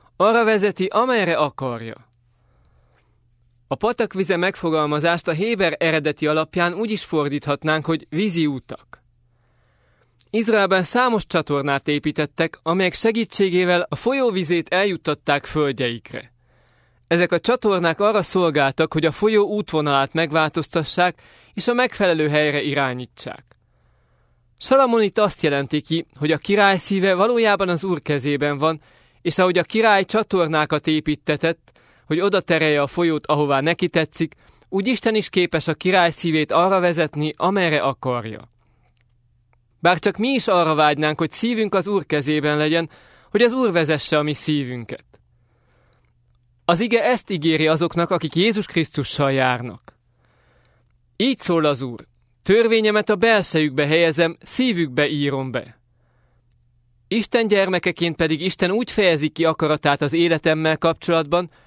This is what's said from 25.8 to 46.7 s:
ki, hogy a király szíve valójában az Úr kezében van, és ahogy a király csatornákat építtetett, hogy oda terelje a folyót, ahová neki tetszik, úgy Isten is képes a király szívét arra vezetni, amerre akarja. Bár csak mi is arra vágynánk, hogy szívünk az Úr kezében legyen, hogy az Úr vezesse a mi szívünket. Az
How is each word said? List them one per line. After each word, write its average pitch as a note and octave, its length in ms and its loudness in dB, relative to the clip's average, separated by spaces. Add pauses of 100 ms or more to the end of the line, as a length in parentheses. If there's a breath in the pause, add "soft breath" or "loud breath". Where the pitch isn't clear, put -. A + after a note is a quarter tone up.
ki, E3 240 -4 (100)
hogy D3+ 160 -2
a D3+ 60 0
király G3+ 400 2
szíve F#3+ 360 0
valójában G#3 560 2
az E3+ 140 -2
Úr F3+ 180 -4
kezében C#3+ 560 -2
van, D#3 240 -2 (400 soft breath)
és E3+ 160 -4
ahogy F#3 200 4
a E3+ 60 2
király G#3+ 420 2
csatornákat D#3+ 840 0
építtetett, D#3 920 -2 (260 soft breath)
hogy D#3 140 -2
oda F#3+ 220 0
terelje D3+ 400 2
a C#3+ 60 -2
folyót, E3 400 -2
ahová C#3+ 340 2
neki E3+ 260 0
tetszik, D#3+ 480 -4 (340 soft breath)
úgy G3 180 -2
Isten A3+ 280 0
is G#3+ 140 -2
képes E3+ 380 -2
a D#3+ 60 0
király F3+ 380 2
szívét D#3 400 -2
arra F3+ 280 4
vezetni, D#3 560 -2
amerre F3 460 0
akarja. B2 680 -4 (1300)
Bár E3+ 200 2
csak - 180 0
mi A#3 120 -2
is C4+ 180 0
arra F3 260 4
vágynánk, D3+ 440 2
hogy E3 140 -2
szívünk A3 440 -2
az F#3 120 0
Úr G3 180 -2
kezében D3 520 -2
legyen, D#3 320 0 (400 soft breath)
hogy G#3 120 2
az A#3+ 100 4
Úr B3 200 0
vezesse D#3 460 0
a D3 40 2
mi D3 120 -2
szívünket. B2+ 720 -6 (1600)
Az F3 100 4